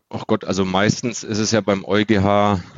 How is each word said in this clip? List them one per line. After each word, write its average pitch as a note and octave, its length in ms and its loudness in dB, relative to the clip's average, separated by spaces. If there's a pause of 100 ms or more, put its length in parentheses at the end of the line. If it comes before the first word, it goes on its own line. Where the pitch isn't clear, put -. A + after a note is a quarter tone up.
Ach G#2+ 200 -10
Gott, A2 160 0
also F#2 200 -2
meistens G2+ 600 0
ist G#2+ 160 -2
es G#2 100 -2
ja A2+ 100 2
beim G2 200 0
E G2+ 220 0
U - 20 -4
G G#2 160 2
H, G2+ 400 2 (180)